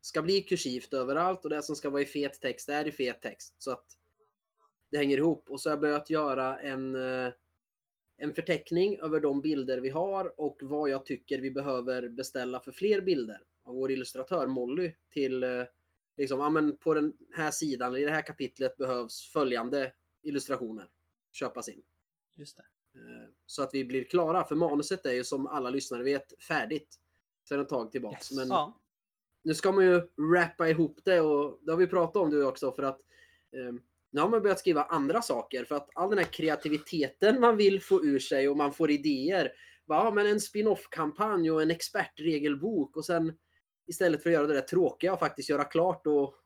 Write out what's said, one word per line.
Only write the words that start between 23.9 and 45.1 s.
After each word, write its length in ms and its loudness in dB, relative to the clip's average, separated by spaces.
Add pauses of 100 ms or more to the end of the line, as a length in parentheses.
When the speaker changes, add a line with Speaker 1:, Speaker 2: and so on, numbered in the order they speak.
Speaker 1:
klara, 400 2
för 100 -4
manuset 520 0
är 60 0
ju, 120 -2
som 220 -4
alla 240 -4
lyssnare 320 -4
vet, 420 -4
färdigt 520 -4 (520)
sedan 120 -2
ett 80 -4
tag 240 -4
tillbaks. 400 -8
Speaker 3:
Yes. 60 -6
Speaker 1:
Men 100 -4
Speaker 2:
Ja. 320 -2 (640)
Speaker 1:
nu 120 0
ska 180 2
man 120 8
ju 240 6 (240)
wrappa 360 2
ihop 360 2
det, 160 6
och 420 2
det 100 -4
har 60 2
vi 80 8
pratat 300 2
om, 140 4
du 160 4
också, 260 -2
för 100 -6
att, 180 -2 (560)
eh, 160 -8 (380)
nu 100 0
har 80 4
man 140 2
börjat 160 4
skriva 260 4
andra 380 0
saker, 420 -4
för 120 -6
att 180 -6
all 160 0
den 80 2
här 140 4
kreativiteten 1080 0
man 160 8
vill 260 6
få 220 4
ur 140 4
sig 300 2
och 80 2
man 160 0
får 180 2
idéer, 600 0 (340)
bara, 180 4
ja, 60 4
men 160 2
en 140 2
spin-off-kampanj 1120 0
och 120 2
en 80 2
expertregelbok, 1300 -2
och 80 -8
sen 340 0 (480)
istället 360 0
för 80 2
att 40 6
göra 120 4
det 80 2
där 60 2
tråkiga 520 0